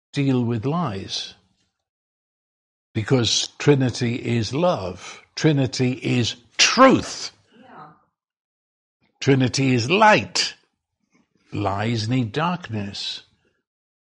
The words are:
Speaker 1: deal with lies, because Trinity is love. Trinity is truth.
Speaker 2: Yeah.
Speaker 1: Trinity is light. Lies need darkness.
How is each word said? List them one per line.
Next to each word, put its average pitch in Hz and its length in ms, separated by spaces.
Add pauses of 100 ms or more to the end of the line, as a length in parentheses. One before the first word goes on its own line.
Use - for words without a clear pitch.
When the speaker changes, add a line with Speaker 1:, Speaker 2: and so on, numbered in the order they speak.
(120)
Speaker 1:
deal 135 320
with 117 200
lies, 135 680 (1600)
because 113 540 (100)
Trinity 127 580 (220)
is 113 160
love. 131 680 (100)
Trinity 135 600
is 127 420 (220)
truth. - 720 (260)
Speaker 2:
Yeah. - 300 (1300)
Speaker 1:
Trinity 131 540
is 120 160
light. 214 640 (1000)
Lies 107 580
need 123 220
darkness. 110 920 (840)